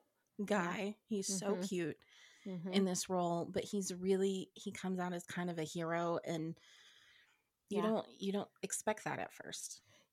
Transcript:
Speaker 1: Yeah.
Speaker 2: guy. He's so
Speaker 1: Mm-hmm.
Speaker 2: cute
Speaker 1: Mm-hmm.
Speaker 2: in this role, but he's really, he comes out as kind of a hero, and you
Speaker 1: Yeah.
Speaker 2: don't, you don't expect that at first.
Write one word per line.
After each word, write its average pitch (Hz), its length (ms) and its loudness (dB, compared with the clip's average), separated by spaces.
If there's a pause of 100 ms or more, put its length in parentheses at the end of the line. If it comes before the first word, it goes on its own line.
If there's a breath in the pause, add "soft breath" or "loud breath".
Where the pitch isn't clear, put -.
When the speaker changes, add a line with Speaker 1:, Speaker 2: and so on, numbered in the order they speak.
(380)
Speaker 1:
Yeah. 202 100 -2
Speaker 2:
guy. 196 500 2 (100)
He's 202 200 0
so 196 260 2
Speaker 1:
Mm-hmm. 180 100 0
Speaker 2:
cute 175 340 0 (480 soft breath)
Speaker 1:
Mm-hmm. 185 280 -4
Speaker 2:
in 196 120 6
this 180 220 0
role, 175 380 2
but 180 180 -2
he's 190 300 -2
really, 190 640 2
he - 160 -8
comes 185 280 -2
out 180 140 -2
as 175 140 -4
kind 180 240 -2
of 165 80 -4
a 156 40 0
hero, 170 640 0
and 165 320 -2 (1120 soft breath)
you 202 80 0
Speaker 1:
Yeah. 202 60 4
Speaker 2:
don't, 220 240 4 (120)
you 196 120 0
don't 202 180 -2 (140)
expect - 400 -2
that 139 160 -2
at - 120 -6
first. - 500 -10 (320 soft breath)